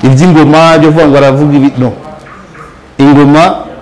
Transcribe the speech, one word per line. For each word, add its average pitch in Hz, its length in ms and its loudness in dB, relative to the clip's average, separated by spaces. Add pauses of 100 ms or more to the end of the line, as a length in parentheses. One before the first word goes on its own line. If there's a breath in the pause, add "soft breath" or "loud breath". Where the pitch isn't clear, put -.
Iby'ingoma, 156 760 2
byo 156 120 0
kuvuga 156 180 0
ngo 139 100 0
aravuga 139 400 0
ibi, 139 200 0
no. 127 140 -4 (1040)
Ingoma, 147 580 2 (260)